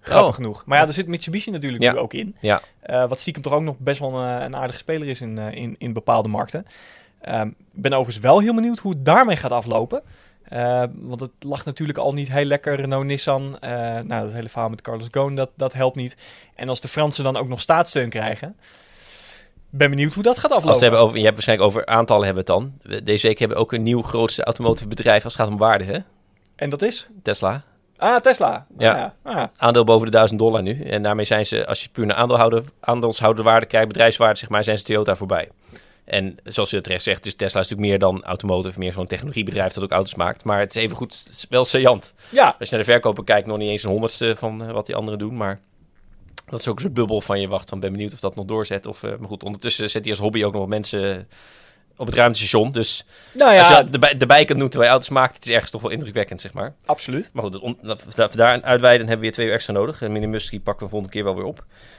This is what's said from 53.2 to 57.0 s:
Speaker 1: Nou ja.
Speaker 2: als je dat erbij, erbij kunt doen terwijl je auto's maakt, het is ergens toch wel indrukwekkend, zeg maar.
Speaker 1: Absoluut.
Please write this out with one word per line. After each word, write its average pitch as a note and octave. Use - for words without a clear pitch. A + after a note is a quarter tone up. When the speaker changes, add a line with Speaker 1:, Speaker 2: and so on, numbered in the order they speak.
Speaker 1:
Nou B3+
ja. F#3
Speaker 2:
als F3
je F3
dat C3
erbij, C#3+
erbij C#3+
kunt C#3
doen C3+
terwijl A#2+
je C3
auto's -
maakt, C3
het -
is A#2
ergens A2+
toch A2+
wel A#2
indrukwekkend, G#2+
zeg F#2+
maar. G2+
Speaker 1:
Absoluut. D3